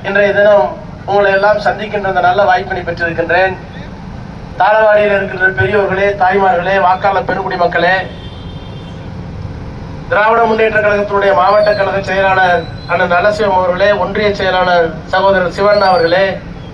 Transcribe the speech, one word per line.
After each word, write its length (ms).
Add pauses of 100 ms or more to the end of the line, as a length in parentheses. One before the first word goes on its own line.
இன்றைய 280
தினம் 340 (380)
உங்களை 280
எல்லாம் 280
சந்திக்கின்ற 480
இந்த 120
நல்ல 240
வாய்ப்பினை 380
பெற்றிருக்கின்றேன். 720 (1040)
தாளவாடியில் 580
இருக்கின்ற 320
பெரியோர்களே, 680
தாய்மார்களே, 640
வாக்காளர் 440
பெருங்குடி 320
மக்களே, 380 (2250)
திராவிட 340
முன்னேற்ற 380
கழகத்தினுடைய 540
மாவட்ட 380
கழக 300
செயலாளர் 600 (240)
அண்ணன் 240
நலசிவம் 440
அவர்களே, 360
ஒன்றிய 420
செயலாளர் 560 (160)
சகோதரர் 500
சிவண்ணா 360
அவர்களே, 340 (480)